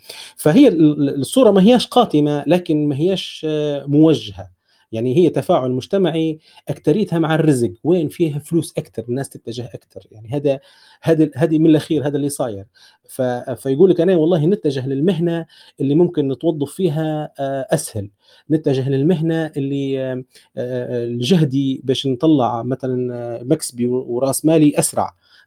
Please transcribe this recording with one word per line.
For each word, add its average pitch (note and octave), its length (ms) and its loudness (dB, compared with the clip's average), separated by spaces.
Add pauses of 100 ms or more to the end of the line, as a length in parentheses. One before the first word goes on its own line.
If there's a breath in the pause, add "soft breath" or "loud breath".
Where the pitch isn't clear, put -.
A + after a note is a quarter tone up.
(380 loud breath)
فهي A3 300 6
ال-، E3 140 4
ال-، D3 380 2
الصورة A3 320 4
ما G3 100 6
هياش A#3 260 4
قاتمة، D3 600 2
لكن D#3 400 0
ما C#3 100 -2
هياش، F3 520 -4
آه، D3 360 -4
موجهة. C#3 680 2 (380)
يعني A#2+ 260 -2
هي E3+ 120 4
تفاعل C3+ 420 0
مجتمعي، D#3+ 680 -2 (300 soft breath)
أكتريتها E3+ 500 -2
مع D#3+ 160 0
الرزق، C#3 380 2 (100)
وين E3+ 260 0
فيها D3+ 300 -4
فلوس D#3+ 380 -4
أكتر A#2 320 -8
الناس C3+ 200 -6
تتجه A#2+ 440 -12
أكتر. - 280 -20 (100)
يعني A2 180 -20
هذا، C#3+ 300 -2 (420 soft breath)
هذا، D#3 340 2
هذه D#3 240 0
من D#3+ 60 4
الأخير D3+ 420 2
هذا C#3+ 100 -4
اللي C#3+ 120 -2
صاير. G#2+ 360 -6 (440 soft breath)
ف-، - 120 -6 (300)
فيقول C#3 380 2
لك: E3+ 120 2
"أنا F#3+ 140 2
والله D#3 300 2
نتجه C#3+ 420 -2
للمهنة E3 580 -2 (360 soft breath)
اللي C#3 140 0
ممكن E3+ 320 2
نتوظف C#3+ 460 -4
فيها، D#3 680 -4
آه، C#3 320 -6
أسهل، G#2+ 380 -4 (420 soft breath)
نتجه C#3 380 0
للمهنة D#3 680 0
اللي، C#3 420 -4
آه، B2+ 240 -6 (340 soft breath)
آه، B2 480 -6
الجهدي C3 800 0
باش C3 240 -2
نطلع B2 560 0
مثلا، B2+ 520 -4
آه، A#2+ 280 -10
مكسبي A#2+ 440 -2
و-، B2+ 200 -2
ورأس B2+ 380 -2
مالي D#3 340 4
أسرع". - 360 -4 (320 soft breath)